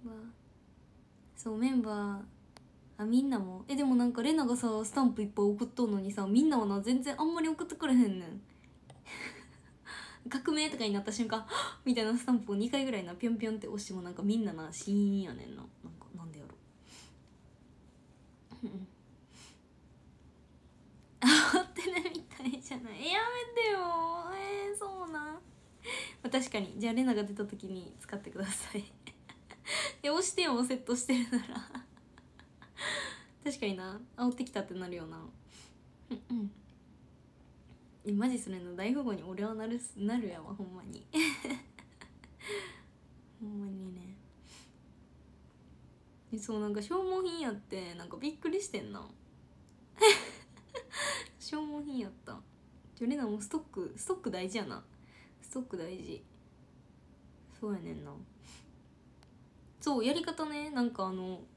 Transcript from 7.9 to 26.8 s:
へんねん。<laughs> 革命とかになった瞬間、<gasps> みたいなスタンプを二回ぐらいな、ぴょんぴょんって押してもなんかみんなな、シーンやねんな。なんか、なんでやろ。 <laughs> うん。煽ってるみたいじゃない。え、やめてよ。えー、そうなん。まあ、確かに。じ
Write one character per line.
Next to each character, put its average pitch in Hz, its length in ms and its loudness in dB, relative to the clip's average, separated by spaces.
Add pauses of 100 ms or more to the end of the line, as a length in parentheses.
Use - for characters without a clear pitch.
へ 247 40 10
ん 202 220 8
ね 175 60 -8
ん。 180 160 -10 (920)
<laughs> - 920 -18
革 285 260 2
命 302 140 4
と 294 80 -6
か 233 80 0
に 208 80 2
な 202 80 2
っ - 20 -6
た 220 80 -4
瞬 226 160 2
間、 220 180 0 (180)
<gasps> - 200 -8
み 254 100 4
た 240 80 4
い 214 40 4
な 226 120 4
ス 240 80 -2
タ 254 60 4
ン 240 80 8
プ 202 140 -2
を - 20 2
二 226 160 2
回 277 140 4
ぐ 262 60 0
ら 226 60 0
い 185 60 -2
な、 175 100 -8
ぴ 233 140 -2
ょ 226 40 4
ん 233 60 2
ぴ 220 100 -2
ょ 220 40 0
ん 220 40 0
っ - 40 -4
て - 80 -8
押 208 100 -4
し 202 100 -6
て 185 60 -6
も 185 100 -4
な 175 60 -8
ん 180 40 -8
か 190 100 -6
み 208 140 6
ん 220 80 2
な 180 80 0
な、 160 180 -8
シ - 200 -4
ー 202 40 6
ン 202 280 6
や 175 100 -6
ね - 120 -10
ん - 100 -12
な。 - 20 -14
な 131 60 -14 (260)
ん - 100 -16
か、 - 160 -20
な 170 80 -12
ん 165 80 -12
で 151 80 -16
や 139 80 -16
ろ。 - 80 -18 (2000)
<laughs> - 0 -
う 226 40 -2
ん。 190 200 -8 (2250)
煽 311 420 8
っ - 120 -2
て - 80 -6
る 381 100 -2 (240)
み - 60 -6
た - 220 -16
い 262 180 -2
じ - 120 -10
ゃ 254 60 -6
な 240 100 -10
い。 208 100 -10
え、 302 120 -2
や 392 80 4 (360)
め 466 60 2
て 453 80 4
よ。 392 100 4 (560)
え 403 380 -2
ー、 - 20 -4
そ 381 320 -6
う 320 40 -8
な 311 80 -4
ん。 294 40 -6 (100)
ま 330 80 -12 (840)
あ、 254 60 -2
確 262 200 2
か 214 100 -2
に。 190 180 -4
じ 220 100 0